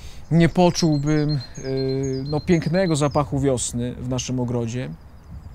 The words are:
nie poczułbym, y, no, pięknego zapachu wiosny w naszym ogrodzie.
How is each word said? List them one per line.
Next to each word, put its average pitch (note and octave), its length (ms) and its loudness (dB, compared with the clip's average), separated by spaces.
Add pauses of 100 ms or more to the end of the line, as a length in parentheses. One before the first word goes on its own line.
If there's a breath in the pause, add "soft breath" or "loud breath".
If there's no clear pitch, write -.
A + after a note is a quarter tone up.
(300 loud breath)
nie E3 180 8
poczułbym, D3+ 920 2 (180)
y, C3+ 680 -2
no, D3 120 -2
pięknego E3+ 560 2
zapachu D3 440 0
wiosny B2 540 0
w B2 140 -8
naszym B2+ 320 -4
ogrodzie. A#2+ 500 -4 (640)